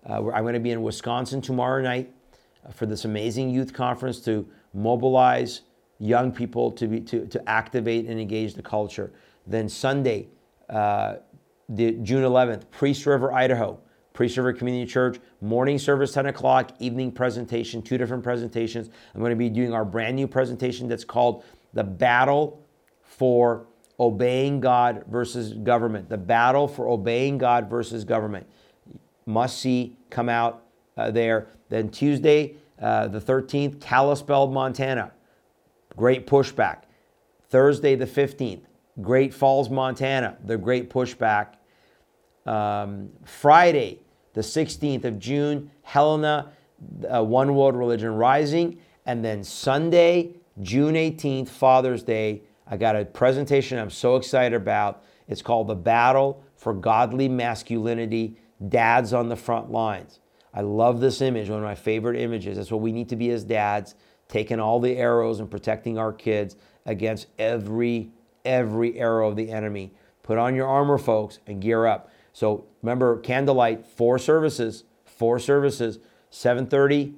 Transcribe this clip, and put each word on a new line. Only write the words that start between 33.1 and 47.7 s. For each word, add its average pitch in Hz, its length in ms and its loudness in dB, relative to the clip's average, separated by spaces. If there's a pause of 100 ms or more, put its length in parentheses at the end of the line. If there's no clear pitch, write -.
thirteenth, 135 600 -2
Kalispell, 139 680 2
Montana. 131 640 -4 (840)
Great 123 280 2
pushback. 123 580 2 (640)
Thursday, 139 460 4
the 127 120 -2
fifteenth, 131 580 -4 (360)
Great 131 320 2
Falls, 135 360 2
Montana. 131 760 -2
The 110 120 -4
Great 120 320 -2
Pushback. 117 640 -2 (880)
Um, 104 640 -4 (140)
Friday, 147 760 6 (340)
the 110 80 -4
sixteenth 143 640 -4
of 110 140 -6
June, 143 500 -2 (140)
Helena, 151 680 2 (600)
uh, 117 100 2
One 131 320 2
World 135 200 6